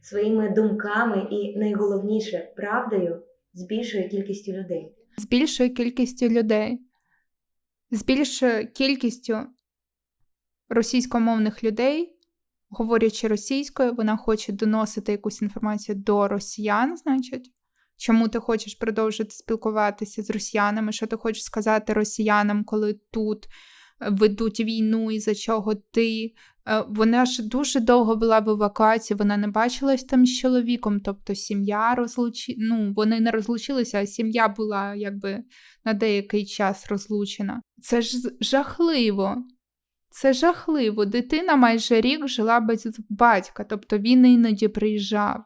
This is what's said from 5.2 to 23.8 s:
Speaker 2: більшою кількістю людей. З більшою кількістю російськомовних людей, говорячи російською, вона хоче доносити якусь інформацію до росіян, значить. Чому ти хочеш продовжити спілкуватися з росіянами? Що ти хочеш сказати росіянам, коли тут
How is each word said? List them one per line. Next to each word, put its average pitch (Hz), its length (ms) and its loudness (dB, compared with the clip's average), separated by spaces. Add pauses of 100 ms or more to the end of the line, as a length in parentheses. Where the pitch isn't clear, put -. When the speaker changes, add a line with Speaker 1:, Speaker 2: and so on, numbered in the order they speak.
Speaker 2:
більшою 254 480 2
кількістю 247 560 -2
людей. 226 500 0 (1120)
З 214 120 -4
більшою 254 680 0
кількістю 254 680 -2 (1300)
російськомовних 226 920 0
людей, 262 540 -2 (520)
говорячи 220 580 0
російською, 247 680 -2
вона 220 240 0
хоче 214 360 -2
доносити 214 580 -2
якусь 208 300 -4
інформацію 208 540 -4
до 202 320 2
росіян, 208 720 -2
значить. 262 560 -4 (440)
Чому 226 300 2
ти 226 120 -4
хочеш 220 360 -4
продовжити 220 560 -2
спілкуватися 214 920 -4
з 202 60 -12
росіянами? 208 600 -2
Що 220 160 -6
ти 226 80 -4
хочеш 220 280 -6
сказати 214 500 0
росіянам, 208 720 0
коли 214 300 -2
тут 214 540 -6 (520)